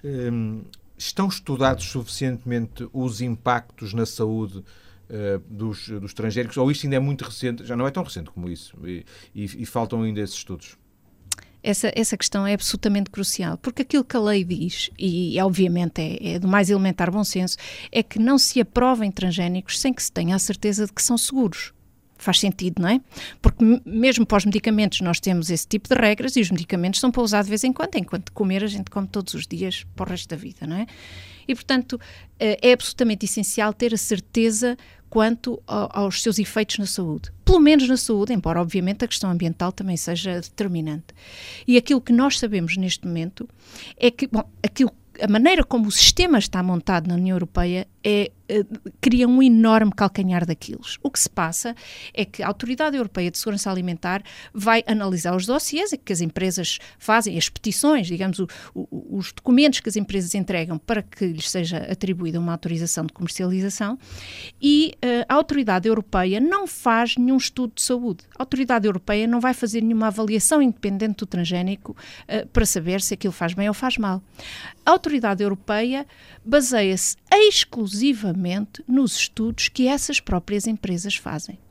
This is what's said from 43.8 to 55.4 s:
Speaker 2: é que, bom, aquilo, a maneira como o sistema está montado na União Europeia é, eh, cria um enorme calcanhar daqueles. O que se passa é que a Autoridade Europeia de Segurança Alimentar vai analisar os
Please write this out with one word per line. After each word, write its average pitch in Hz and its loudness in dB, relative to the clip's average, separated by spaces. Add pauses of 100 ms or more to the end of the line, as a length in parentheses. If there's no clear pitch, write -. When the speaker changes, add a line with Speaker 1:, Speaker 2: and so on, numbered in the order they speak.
Speaker 2:
é 240 4
que, 269 -6
bom, 214 -2 (200)
aquilo, - 2 (300)
a 208 -2
maneira 277 6
como 226 0
o 202 -2
sistema 349 6
está 190 -2
montado 180 0
na 175 -2
União 185 0
Europeia 175 -2 (160)
é, 208 2 (160)
eh, 208 0 (380)
cria 247 4
um 254 6
enorme 226 8
calcanhar 185 0
daqueles. - -8
O 285 -2
que - -6
se - 0
passa 185 -4 (380)
é 214 -2
que 196 -8
a 170 -2
Autoridade 254 -2
Europeia 190 -2
de - -8
Segurança 202 -4
Alimentar 180 -4 (300)
vai 226 2
analisar 185 0
os 185 0